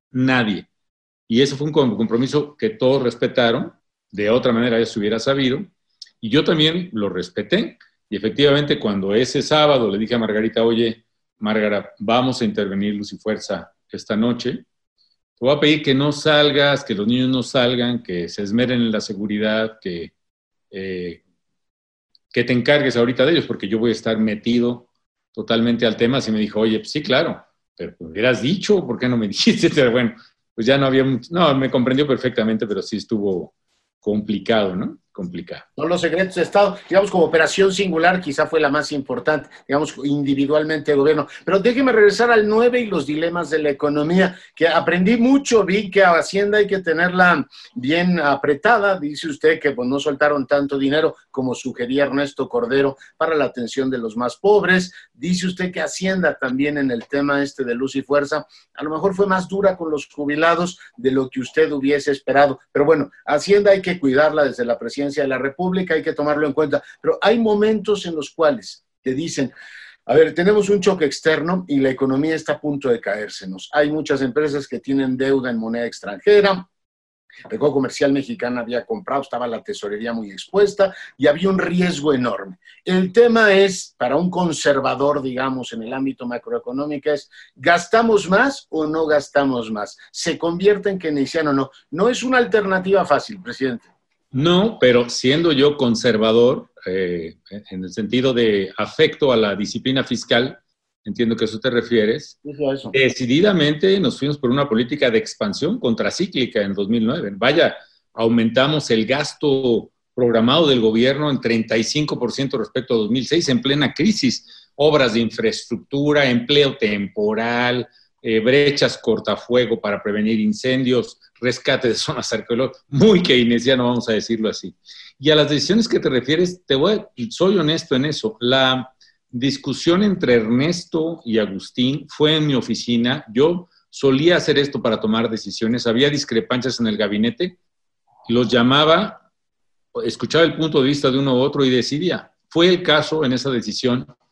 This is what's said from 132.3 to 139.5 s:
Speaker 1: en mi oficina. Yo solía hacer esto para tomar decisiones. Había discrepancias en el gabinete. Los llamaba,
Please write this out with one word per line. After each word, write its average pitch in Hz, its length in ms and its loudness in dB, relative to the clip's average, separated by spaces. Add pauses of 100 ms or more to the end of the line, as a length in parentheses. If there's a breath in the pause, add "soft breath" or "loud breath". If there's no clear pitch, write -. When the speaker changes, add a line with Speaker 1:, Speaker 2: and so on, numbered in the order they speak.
Speaker 1:
en 151 100 0
mi 143 80 0
oficina. 120 760 -2
Yo 160 380 0 (200 soft breath)
solía 143 480 2
hacer 147 200 0
esto 139 240 -2
para 110 180 0
tomar 113 300 0
decisiones. 113 560 -4
Había 120 240 2
discrepancias 123 680 -2
en 117 80 0
el 107 100 -2
gabinete. 107 640 -2 (680)
Los 117 200 2
llamaba, 147 800 2 (720)